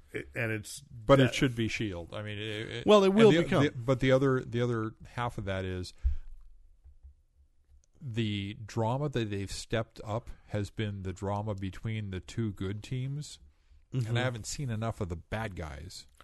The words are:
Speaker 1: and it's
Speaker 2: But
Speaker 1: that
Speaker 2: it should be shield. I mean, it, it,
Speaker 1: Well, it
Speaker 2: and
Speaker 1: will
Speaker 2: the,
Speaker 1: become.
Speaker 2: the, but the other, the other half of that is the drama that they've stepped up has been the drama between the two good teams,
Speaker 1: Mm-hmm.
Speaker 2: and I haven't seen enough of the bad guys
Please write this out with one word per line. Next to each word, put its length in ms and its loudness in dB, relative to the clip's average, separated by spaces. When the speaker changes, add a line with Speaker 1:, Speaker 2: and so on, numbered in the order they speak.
Speaker 1:
and 160 -2
it's 320 -8
Speaker 2:
But 140 10
Speaker 1:
that 80 8
Speaker 2:
it 80 0
should 200 2
be 140 0
shield. 460 -6
I 80 -6
mean, 160 -8
it, 320 -6
it, 160 -6
Speaker 1:
Well, 180 10
it 40 6
Speaker 2:
and 80 4
Speaker 1:
will 160 10
Speaker 2:
the, 100 6
Speaker 1:
become. 220 4
Speaker 2:
the, 80 2
but 280 0
the 120 4
other, 280 4
the 220 -2
other 300 -2
half 280 -6
of 80 -8
that 220 -2
is 260 -6
the 560 -4
drama 420 -2
that 220 -2
they've 200 -4
stepped 540 -6
up 240 -6
has 220 -4
been 320 -6
the 100 -4
drama 420 -4
between 560 -6
the 100 -6
two 320 -4
good 300 -6
teams, 560 -8
Speaker 1:
Mm-hmm. 140 0
Speaker 2:
and 100 2
I 40 2
haven't 240 -2
seen 220 -6
enough 320 -4
of 100 -2
the 60 -4
bad 380 -6
guys 520 -12